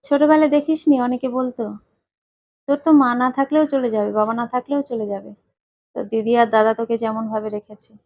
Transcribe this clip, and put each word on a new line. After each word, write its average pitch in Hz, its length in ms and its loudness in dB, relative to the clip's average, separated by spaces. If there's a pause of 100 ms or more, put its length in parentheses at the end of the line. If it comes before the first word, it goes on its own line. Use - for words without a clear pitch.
ছোটবেলায় 302 520 4
দেখিসনি, 294 440 2
অনেকে 247 280 -4
বলতো, 247 360 -6 (1040)
"তোর 285 100 0
তো 320 140 0
মা 277 220 8
না 247 160 0
থাকলেও 277 360 0
চলে 269 240 -2
যাবে, 208 220 -2
বাবা 214 220 0
না 233 120 -4
থাকলেও 254 360 -4
চলে 226 240 -6
যাবে, 202 260 -10 (640)
তোর - 120 -6
দিদি 220 280 -2
আর 233 140 4
দাদা 220 240 4
তোকে 226 240 -4
যেমন 220 300 -4
ভাবে 214 200 -6
রেখেছে।" 214 440 -12 (140)